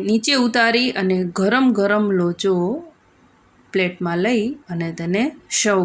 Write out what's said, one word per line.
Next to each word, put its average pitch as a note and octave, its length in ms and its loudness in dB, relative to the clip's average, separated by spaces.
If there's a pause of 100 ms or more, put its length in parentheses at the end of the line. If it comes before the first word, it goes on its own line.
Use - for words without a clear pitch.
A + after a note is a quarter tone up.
નીચે A3+ 280 2
ઉતારી A#3+ 540 2 (100)
અને F#3 180 0 (200)
ગરમ A#3 340 2
ગરમ G3+ 400 2
લોચો F3+ 420 0 (1200)
પ્લેટમાં F3+ 520 -2
લઈ A3+ 200 0 (240)
અને E3+ 240 -6
તેને E3+ 300 -2 (360)
સર્વ G3 260 2